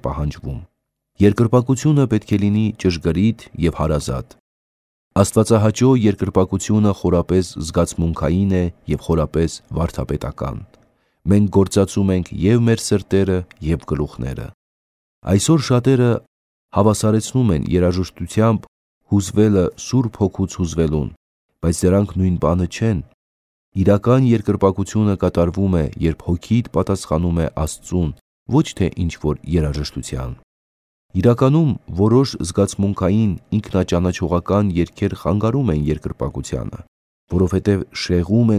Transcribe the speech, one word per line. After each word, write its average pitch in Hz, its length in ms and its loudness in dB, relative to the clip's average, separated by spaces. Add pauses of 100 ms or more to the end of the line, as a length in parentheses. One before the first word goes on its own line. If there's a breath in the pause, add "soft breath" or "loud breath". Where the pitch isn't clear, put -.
պահանջվում։ 73 560 -6 (580)
Երկրպագությունը 123 920 2
պետք - 180 -2
է 101 120 2
լինի 104 200 2 (160)
ճշգրիտ 87 640 0 (220)
և 76 100 0
հարազատ։ 73 520 -4 (880)
Աստվածահաճո 110 720 2 (100)
երկրպագությունը 98 1000 0
խորապես 87 500 0 (160)
զգացմունքային 85 880 0
է 90 80 2 (300)
և 71 140 -6
խորապես 80 520 0 (160)
վարդապետական։ 73 880 -6 (640)
Մենք 101 340 4
գործածում 98 560 2
ենք 90 160 -4 (140)
և 117 240 4
մեր 113 160 0
սրտերը, 95 540 0 (280)
և 82 240 -2
գլուխները։ 67 560 -6 (880)
Այսօր 151 320 2
շատերը 123 420 2 (680)
հավասարեցնում 107 800 2
են - 160 -4
երաժշտությամբ 90 960 0 (400)
հուզվելը 101 640 2
Սուրբ 120 480 -2
Հոգուց 95 400 -4
հուզվելուն, 76 500 -2 (500)
բայց 85 180 0
դրանք 95 380 2
նույն 92 180 2
բանը 87 320 0
չեն։ 110 280 -2 (800)
Իրական 104 540 2
երկրպագությունը 101 880 0
կատարվում 90 640 0
է, 76 60 0 (120)
երբ 80 300 -2
հոգիդ 107 480 -2
պատասխանում 87 640 -2
է 78 60 -2 (160)
Աստծուն, 82 480 -4 (420)
ոչ 160 120 2 (120)
թե 90 120 0 (120)
ինչ-որ 78 380 -4 (160)
երաժշտության։ 71 800 -4 (800)
Իրականում 131 560 2 (300)
որոշ 120 360 2
զգացմունքային 98 960 0 (240)
ինքնաճանաչողական 90 1200 0
երգեր 90 460 -2
խանգարում 107 500 0
են 76 160 0
երկրպագությանը, 67 920 -6 (540)
որովհետև 92 500 0 (220)
շեղում 101 540 2